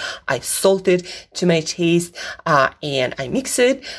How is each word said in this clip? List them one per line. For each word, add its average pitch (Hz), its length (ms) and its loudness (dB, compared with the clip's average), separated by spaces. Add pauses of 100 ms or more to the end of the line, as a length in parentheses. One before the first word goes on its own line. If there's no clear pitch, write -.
(260)
I 135 120 -2
salt 190 500 2
it 180 160 2 (300)
to - 100 -4
my 170 160 4
taste, 170 560 0 (300)
uh, 143 240 4 (120)
and 135 360 -2
I 135 100 -6
mix 262 300 -4
it 262 260 2 (140)